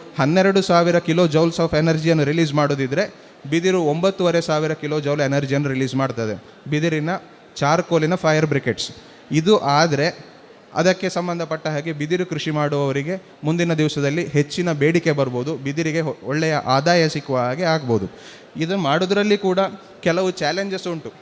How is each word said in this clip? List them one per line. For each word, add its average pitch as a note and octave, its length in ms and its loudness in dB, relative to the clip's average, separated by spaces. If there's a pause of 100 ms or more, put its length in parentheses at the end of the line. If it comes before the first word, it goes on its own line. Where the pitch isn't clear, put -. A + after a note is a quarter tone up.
(180)
ಹನ್ನೆರಡು F#3 440 2
ಸಾವಿರ E3+ 360 4
ಕಿಲೋ E3+ 280 2
ಜೌಲ್ಸ್ E3 340 2
of D#3+ 160 0
ಎನರ್ಜಿಯನ್ನು D#3+ 480 2
ರಿಲೀಸ್ D3+ 300 0
ಮಾಡೋದಿದ್ರೆ, C#3+ 600 0 (360)
ಬಿದಿರು F3 320 2
ಒಂಬತ್ತುವರೆ E3+ 580 0
ಸಾವಿರ D#3 320 0
ಕಿಲೋ D3+ 280 -4
ಜೌಲ್ D3 200 0
ಎನರ್ಜಿಯನ್ನು C#3 480 0
ರಿಲೀಸ್ C3 260 -2
ಮಾಡ್ತದೆ. A#2 760 -4
ಬಿದಿರಿನ D#3 400 0 (480)
ಚಾರ್ಕೋಲಿನ D#3+ 560 2
ಫೈರ್ D#3 320 2
ಬ್ರಿಕೆಟ್ಸ್. C3+ 440 -2 (420)
ಇದು E3 260 4
ಆದ್ರೆ C#3+ 680 0 (460)
ಅದಕ್ಕೆ F#3 340 2
ಸಂಬಂಧಪಟ್ಟ E3+ 580 -4
ಹಾಗೆ D#3 260 -4
ಬಿದಿರು D#3 340 -2
ಕೃಷಿ D#3+ 240 -6
ಮಾಡುವವರಿಗೆ C#3+ 720 -2 (220)
ಮುಂದಿನ E3+ 300 0
ದಿವಸದಲ್ಲಿ D3+ 520 0
ಹೆಚ್ಚಿನ D3+ 460 -2
ಬೇಡಿಕೆ D#3+ 400 2
ಬರ್ಬೋದು, C3+ 440 -2
ಬಿದಿರಿಗೆ D3+ 440 -4
ಹೊ-, D3+ 240 -4
ಒಳ್ಳೆಯ D#3 300 -2
ಆದಾಯ D#3 540 2
ಸಿಕ್ಕುವ C#3 300 -4
ಹಾಗೆ B2+ 240 -2
ಆಗ್ಬೋದು. C3 440 0 (500)
ಇದು E3 200 -2
ಮಾಡೋದ್ರಲ್ಲಿ F#3+ 600 2
ಕೂಡ F#3+ 220 0 (420)
ಕೆಲವು F3+ 300 0
ಚಾಲೆಂಜಸ್ F#3 580 -4
ಉಂಟು. D#3 340 -8